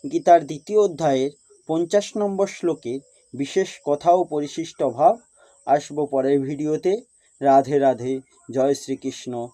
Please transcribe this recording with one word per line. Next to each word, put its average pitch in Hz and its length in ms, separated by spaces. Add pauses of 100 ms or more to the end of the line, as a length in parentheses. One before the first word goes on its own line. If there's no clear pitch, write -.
(120)
গীতার 170 340
দ্বিতীয় 170 340
অধ্যায়ের 143 500 (360)
পঞ্চাশ 170 500
নম্বর 196 300
শ্লোকের 151 540 (340)
বিশেষ 139 340 (180)
কথা 147 260
ও 180 120
পরিশিষ্ট 156 580
ভাব। 147 360 (480)
আসবো 147 400
পরের 139 340
ভিডিওতে। 151 560 (460)
রাধে 139 360
রাধে, 131 420 (300)
জয় 135 240
শ্রীকৃষ্ণ 131 800